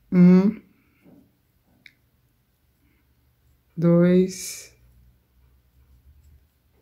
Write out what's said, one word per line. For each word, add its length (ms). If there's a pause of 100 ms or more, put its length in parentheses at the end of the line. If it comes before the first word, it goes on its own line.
(120)
um, 480 (3250)
dois, 960 (2000)